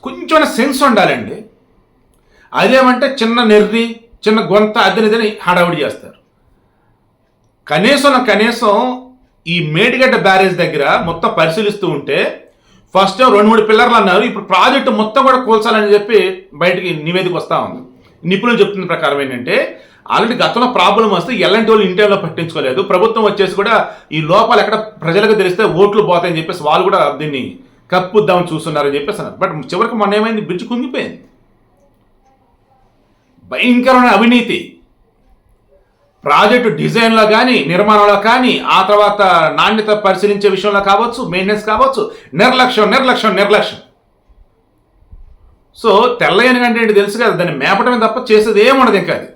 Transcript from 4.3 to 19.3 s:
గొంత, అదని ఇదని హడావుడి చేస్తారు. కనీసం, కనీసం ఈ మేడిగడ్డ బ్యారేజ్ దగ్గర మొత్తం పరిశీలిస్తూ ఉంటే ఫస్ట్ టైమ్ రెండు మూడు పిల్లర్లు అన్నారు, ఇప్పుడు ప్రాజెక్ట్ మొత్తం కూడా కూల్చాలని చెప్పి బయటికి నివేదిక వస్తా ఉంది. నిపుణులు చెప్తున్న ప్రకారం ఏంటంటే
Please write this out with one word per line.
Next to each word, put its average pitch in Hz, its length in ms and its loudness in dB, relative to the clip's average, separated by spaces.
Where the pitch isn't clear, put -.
గొంత, 208 360 0
అదని 214 280 2
ఇదని 214 360 0
హడావుడి 175 400 0
చేస్తారు. - 320 -8
కనీసం, 262 640 2
కనీసం 233 760 0
ఈ 160 240 -4
మేడిగడ్డ 240 440 2
బ్యారేజ్ 190 400 2
దగ్గర 147 500 -2
మొత్తం - 320 -4
పరిశీలిస్తూ 190 500 -2
ఉంటే 151 560 -4
ఫస్ట్ 190 220 0
టైమ్ 254 140 4
రెండు 208 160 4
మూడు 220 120 4
పిల్లర్లు 233 340 2
అన్నారు, 196 280 2
ఇప్పుడు - 200 -6
ప్రాజెక్ట్ 240 460 0
మొత్తం 214 360 0
కూడా 254 120 4
కూల్చాలని 220 560 0
చెప్పి 202 600 0
బయటికి 170 500 -4
నివేదిక 180 300 -4
వస్తా 156 240 -4
ఉంది. 98 300 -8
నిపుణులు 220 320 0
చెప్తున్న 190 260 0
ప్రకారం 143 360 -2
ఏంటంటే 135 600 -6